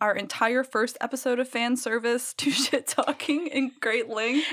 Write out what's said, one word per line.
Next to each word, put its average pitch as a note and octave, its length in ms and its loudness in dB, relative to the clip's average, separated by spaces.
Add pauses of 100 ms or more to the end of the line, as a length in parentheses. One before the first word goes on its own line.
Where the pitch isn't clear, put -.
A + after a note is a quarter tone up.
our G#3 160 4
entire A3+ 480 0
first A#3+ 340 -2
episode B3 420 0
of B3+ 60 -2
fan A#3+ 300 0
service A#3+ 640 -2
to C#4+ 120 0
<laughs> - 0 -
shit C4+ 360 0
talking D4+ 640 0
in C4+ 320 0
great A3+ 280 0
length. A#3 440 0